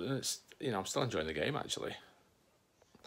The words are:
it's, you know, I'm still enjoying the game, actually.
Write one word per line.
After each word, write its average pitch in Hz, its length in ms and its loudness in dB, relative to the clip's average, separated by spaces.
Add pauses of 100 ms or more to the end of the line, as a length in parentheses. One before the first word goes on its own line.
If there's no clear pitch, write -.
it's, 123 400 0 (180)
you 143 120 0
know, 104 60 2
I'm 92 80 0
still - 160 0
enjoying 101 240 2
the 80 80 0
game, 76 220 2
actually. - 400 -2 (1120)